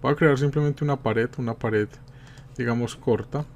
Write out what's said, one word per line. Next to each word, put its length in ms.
Voy 80
a 40
crear 220
simplemente 460
una 140
pared, 320
una 160
pared 320
digamos 400
corta. 500